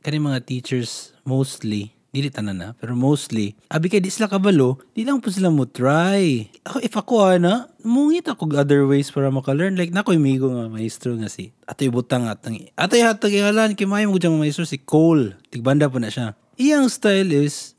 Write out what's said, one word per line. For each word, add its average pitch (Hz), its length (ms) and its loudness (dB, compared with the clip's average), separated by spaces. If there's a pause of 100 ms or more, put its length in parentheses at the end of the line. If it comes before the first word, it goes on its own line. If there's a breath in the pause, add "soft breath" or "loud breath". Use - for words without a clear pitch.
Kani 147 160 -4
mga 139 240 -2
teachers 127 800 -8
mostly, 113 720 -4 (180)
dili 139 160 -4
tanan 104 320 -8
na, 87 160 -12
pero 117 160 -10
mostly, 120 640 -2 (160)
abi 160 160 -2
kay 190 140 2
di 190 100 -4
sila 220 160 -2
kabalo, 185 480 2 (160)
di 220 140 -6
lang 269 160 -2
po 214 100 -4
sila 190 160 0
mo 147 160 2
try. 151 800 0 (220)
Ako, - 180 -12
if - 80 -4
ako, - 220 -4 (100)
ana, 185 560 2
mungit 294 480 0
ako 156 240 -4
og 143 80 2
other 143 240 4
ways 139 240 2
para 139 240 -2
maka-learn. 151 480 -2
Like, 175 160 -4
nakoy 190 240 2
migo 135 320 2
nga 117 160 -6
maestro 113 480 -6
nga 110 160 -8
si, - 320 -16
atoy - 240 -4
butang 120 400 -2
atang, 110 320 -10 (160)
atoy 196 240 2
hatag 220 320 2
ingalan, 208 400 2
kay 196 160 -2
maayo 208 240 0
mo 185 80 2
dyang 165 160 2
maestro 151 320 -2
si 139 80 -6
Cole. 156 600 2 (100)
Tigbanda 139 400 2
po 127 80 -4
na 113 160 -4
siya. 113 240 -6 (240)
Iyang 277 320 4
style 190 400 2
is, 143 460 -2